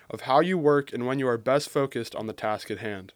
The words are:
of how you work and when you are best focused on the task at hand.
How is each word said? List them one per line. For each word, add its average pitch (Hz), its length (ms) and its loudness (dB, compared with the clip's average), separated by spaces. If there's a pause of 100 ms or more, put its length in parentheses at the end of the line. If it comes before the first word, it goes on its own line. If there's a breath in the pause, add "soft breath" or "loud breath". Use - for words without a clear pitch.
of 107 120 -8
how 131 180 4
you 180 180 2
work 143 360 4
and 120 120 -4
when 135 140 -2
you 131 80 0
are 120 100 2
best 127 320 0
focused 139 460 -2
on 110 120 -6
the 107 60 -8
task 107 380 -4
at 104 60 -4
hand. 98 380 -10